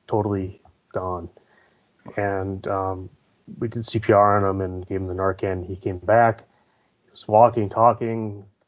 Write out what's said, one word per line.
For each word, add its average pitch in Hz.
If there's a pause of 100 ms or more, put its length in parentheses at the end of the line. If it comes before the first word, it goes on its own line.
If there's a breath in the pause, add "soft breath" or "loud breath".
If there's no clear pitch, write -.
totally 101 (320)
gone. 90 (880 soft breath)
And, 98
um, 95 (520)
we 120
did 113
C 113
P 110
R 101
on 101
him 98
and 92
gave 95
him 95
the 90
Narcan. 95
He 92
came 92
back. 113 (640 soft breath)
He -
was -
walking, 110
talking 113 (240)